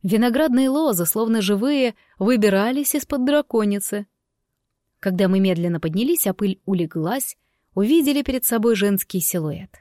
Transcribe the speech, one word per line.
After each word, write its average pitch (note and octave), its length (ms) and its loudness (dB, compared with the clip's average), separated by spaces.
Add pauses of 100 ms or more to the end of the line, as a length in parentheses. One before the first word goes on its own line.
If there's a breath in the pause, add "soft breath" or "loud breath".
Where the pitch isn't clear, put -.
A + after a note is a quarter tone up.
Виноградные B3 680 2
лозы, C4 360 0
словно A3+ 360 0
живые, A#3+ 540 0 (220 soft breath)
выбирались A3 800 2
из-под C4 300 -2
драконицы. G#3+ 800 -2 (920)
Когда F#3+ 280 0
мы F#3+ 120 2
медленно F3 400 0
поднялись, A3+ 460 -2
а F#3+ 80 -2
пыль G3 320 -4
улеглась, F3 720 -4 (380)
увидели C#4 480 2
перед B3+ 200 -4
собой A#3 320 2
женский F#3+ 440 -2
силуэт. E3 500 -6 (120)